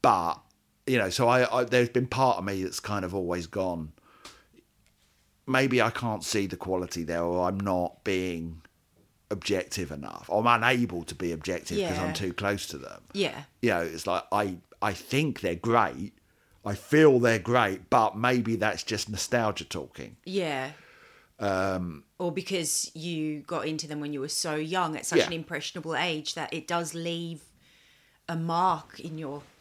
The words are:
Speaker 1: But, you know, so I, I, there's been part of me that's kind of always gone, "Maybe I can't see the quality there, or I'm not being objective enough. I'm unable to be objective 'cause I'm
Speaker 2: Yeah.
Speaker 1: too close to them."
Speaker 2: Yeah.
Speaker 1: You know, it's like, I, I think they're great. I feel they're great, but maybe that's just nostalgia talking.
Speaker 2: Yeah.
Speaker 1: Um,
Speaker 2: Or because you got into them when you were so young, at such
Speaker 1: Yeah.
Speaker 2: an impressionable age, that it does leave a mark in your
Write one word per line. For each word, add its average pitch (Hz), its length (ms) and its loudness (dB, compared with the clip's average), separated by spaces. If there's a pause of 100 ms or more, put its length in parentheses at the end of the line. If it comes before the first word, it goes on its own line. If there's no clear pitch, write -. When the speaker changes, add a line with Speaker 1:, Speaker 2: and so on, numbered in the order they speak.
Speaker 1:
But, 90 400 4 (460)
you 127 100 4
know, 98 120 2
so 120 200 4
I, 123 300 4
I, 127 40 2
there's 123 260 4
been 123 180 2
part 131 320 2
of 92 40 -6
me 95 200 -2
that's - 180 -6
kind 101 240 -4
of 87 80 -6
always 87 340 -2
gone, 87 460 -4 (1500)
"Maybe 131 360 4
I 113 100 4
can't 110 320 -4
see 101 240 0
the - 100 -6
quality 90 460 -2
there, 85 200 -2
or 90 240 2
I'm 98 120 -2
not 92 440 -2
being 85 580 -2 (680)
objective 92 640 -2
enough. 55 400 -12
I'm 110 160 4
unable 117 560 2
to - 120 -10
be 87 160 -2
objective 82 460 -4 (100)
'cause 90 120 -2
I'm 90 80 -2
Speaker 2:
Yeah. 90 60 -4
Speaker 1:
too 92 200 -4
close 101 340 -2
to 71 120 -10
them." 50 240 -16 (100)
Speaker 2:
Yeah. 175 300 -2 (180)
Speaker 1:
You 120 80 4
know, 87 120 2
it's 80 260 -6
like, 90 240 0
I, 98 260 0 (240)
I 101 120 2
think 139 480 -2
they're 85 140 0
great. 98 580 0 (520)
I 101 100 -4
feel 147 440 8
they're 113 200 4
great, 107 500 0
but 110 260 4
maybe 113 400 2
that's 104 280 0
just 107 260 -4
nostalgia 107 560 0
talking. 65 580 -10
Speaker 2:
Yeah. 151 480 -4 (680)
Speaker 1:
Um, 92 680 -2 (140)
Speaker 2:
Or 175 120 -2
because 180 600 -4
you 156 480 -4
got 151 260 -6
into 156 180 -4
them 151 140 -8
when 147 140 -6
you 139 80 -6
were 147 80 -6
so 156 260 -4
young, 160 400 -2
at - 100 -10
such 165 140 4
Speaker 1:
Yeah. - 80 4
Speaker 2:
an 170 60 -6
impressionable 160 600 -8
age, 151 420 -2
that 156 180 -6
it 160 140 -8
does 170 260 -2
leave 170 480 -6 (880)
a 165 80 -4
mark 165 640 0
in 156 160 -10
your 143 260 -8 (180)